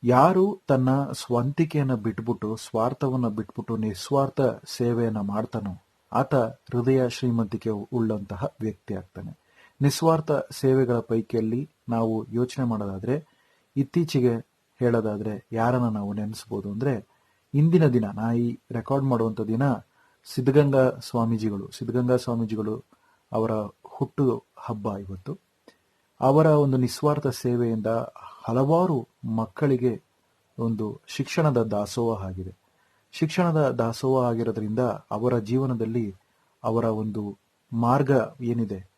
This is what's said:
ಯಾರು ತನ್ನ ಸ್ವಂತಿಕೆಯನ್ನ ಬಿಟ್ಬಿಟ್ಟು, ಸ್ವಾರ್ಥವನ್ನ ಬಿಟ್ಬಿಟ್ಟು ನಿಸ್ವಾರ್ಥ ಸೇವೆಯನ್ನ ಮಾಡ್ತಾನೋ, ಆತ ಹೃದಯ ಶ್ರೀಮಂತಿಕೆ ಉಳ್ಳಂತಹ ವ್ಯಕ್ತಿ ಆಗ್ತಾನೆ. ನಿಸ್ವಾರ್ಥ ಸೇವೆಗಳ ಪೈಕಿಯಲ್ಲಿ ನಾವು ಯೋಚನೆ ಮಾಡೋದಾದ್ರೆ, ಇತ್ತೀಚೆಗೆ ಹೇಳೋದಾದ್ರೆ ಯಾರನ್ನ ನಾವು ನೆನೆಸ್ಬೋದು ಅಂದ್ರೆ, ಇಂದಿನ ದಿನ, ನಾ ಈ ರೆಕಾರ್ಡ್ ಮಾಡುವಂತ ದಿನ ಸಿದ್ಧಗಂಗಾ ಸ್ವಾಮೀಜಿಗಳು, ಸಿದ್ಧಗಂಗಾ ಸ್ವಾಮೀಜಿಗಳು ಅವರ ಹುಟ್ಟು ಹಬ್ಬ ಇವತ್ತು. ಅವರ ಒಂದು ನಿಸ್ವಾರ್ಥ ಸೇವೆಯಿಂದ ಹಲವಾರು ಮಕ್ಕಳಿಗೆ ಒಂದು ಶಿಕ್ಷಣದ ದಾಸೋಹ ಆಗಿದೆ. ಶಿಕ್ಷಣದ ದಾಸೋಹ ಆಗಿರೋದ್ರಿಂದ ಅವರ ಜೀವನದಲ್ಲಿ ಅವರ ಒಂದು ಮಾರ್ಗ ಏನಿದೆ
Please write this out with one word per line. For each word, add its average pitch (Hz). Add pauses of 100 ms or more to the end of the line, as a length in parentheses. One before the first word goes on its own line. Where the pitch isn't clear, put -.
ಯಾರು 175
ತನ್ನ 135
ಸ್ವಂತಿಕೆಯನ್ನ 135
ಬಿಟ್ಬಿಟ್ಟು, 110
ಸ್ವಾರ್ಥವನ್ನ 123
ಬಿಟ್ಬಿಟ್ಟು 110
ನಿಸ್ವಾರ್ಥ 120 (260)
ಸೇವೆಯನ್ನ 117
ಮಾಡ್ತಾನೋ, 101 (280)
ಆತ 135
ಹೃದಯ 123
ಶ್ರೀಮಂತಿಕೆ 117
ಉಳ್ಳಂತಹ 104
ವ್ಯಕ್ತಿ 107
ಆಗ್ತಾನೆ. - (420)
ನಿಸ್ವಾರ್ಥ 156 (200)
ಸೇವೆಗಳ 131
ಪೈಕಿಯಲ್ಲಿ 113 (180)
ನಾವು 113
ಯೋಚನೆ 123
ಮಾಡೋದಾದ್ರೆ, 107 (500)
ಇತ್ತೀಚೆಗೆ 139 (460)
ಹೇಳೋದಾದ್ರೆ 107
ಯಾರನ್ನ 120
ನಾವು 104
ನೆನೆಸ್ಬೋದು 104
ಅಂದ್ರೆ, 123 (480)
ಇಂದಿನ 165
ದಿನ, 120
ನಾ 104
ಈ 120 (140)
ರೆಕಾರ್ಡ್ 135
ಮಾಡುವಂತ 113
ದಿನ 110 (720)
ಸಿದ್ಧಗಂಗಾ 135
ಸ್ವಾಮೀಜಿಗಳು, 113
ಸಿದ್ಧಗಂಗಾ 123
ಸ್ವಾಮೀಜಿಗಳು 110 (480)
ಅವರ 110 (340)
ಹುಟ್ಟು 127 (120)
ಹಬ್ಬ 107
ಇವತ್ತು. 95 (840)
ಅವರ 143
ಒಂದು 147
ನಿಸ್ವಾರ್ಥ 143
ಸೇವೆಯಿಂದ 120 (300)
ಹಲವಾರು 139 (280)
ಮಕ್ಕಳಿಗೆ 120 (560)
ಒಂದು 107
ಶಿಕ್ಷಣದ 143
ದಾಸೋಹ 104
ಆಗಿದೆ. 92 (560)
ಶಿಕ್ಷಣದ 156
ದಾಸೋಹ 120
ಆಗಿರೋದ್ರಿಂದ 113 (320)
ಅವರ 120
ಜೀವನದಲ್ಲಿ 113 (500)
ಅವರ 113
ಒಂದು 107 (340)
ಮಾರ್ಗ 123 (300)
ಏನಿದೆ 113